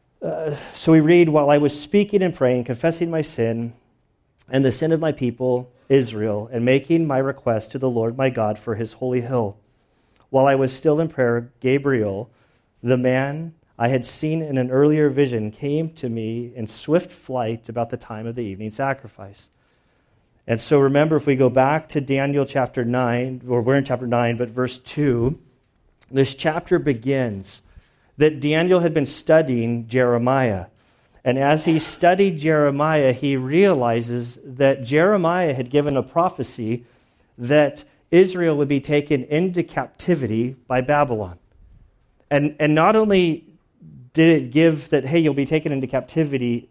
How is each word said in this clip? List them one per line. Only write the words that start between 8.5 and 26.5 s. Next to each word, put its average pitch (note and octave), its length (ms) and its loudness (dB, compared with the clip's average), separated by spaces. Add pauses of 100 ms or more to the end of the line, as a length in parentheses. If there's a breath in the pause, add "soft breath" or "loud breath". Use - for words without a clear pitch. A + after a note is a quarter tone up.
for A#2 160 -8
his A2 200 -8
holy B2+ 260 -4
hill, A#2 360 -4 (720)
while C3+ 160 4
I C#3 80 6
was C3 180 2
still D3+ 280 0
in E3 80 0
prayer, A#2+ 520 -2
Gabriel, B2+ 680 -2 (520)
the B2 160 2
man C#3 560 -2 (240)
I A#2+ 100 0
had B2+ 160 -2
seen D#3+ 380 -6
in C#3+ 160 -4
an B2+ 140 -2
earlier D3+ 360 4
vision, B2 440 -2
came D3+ 420 -4
to B2+ 140 -10
me A#2 480 -8
in A2+ 100 -8
swift - 460 -4
flight A#2 560 -8
about A#2 220 -6
the B2 60 -8
time A2+ 300 -12
of A#2 80 -8
the B2 80 -6
evening G#2+ 300 -10
sacrifice." C3 760 -10 (1000)
And A#2 120 -2
so D3 200 2
remember, C#3+ 360 2
if C#3+ 100 -2
we C#3+ 100 2
go C3 140 4
back C3 400 0
to D3+ 100 -4
Daniel C#3 460 -2
chapter B2+ 380 -4
nine, B2 640 -2
or B2 160 0
we're C3 140 2
in C#3 80 2
chapter B2+ 220 -6
nine, A#2+ 300 0
but A#2+ 120 -4
verse B2 300 -4
two, C3+ 600 -2 (720)
this C3+ 240 0
chapter E3+ 440 -2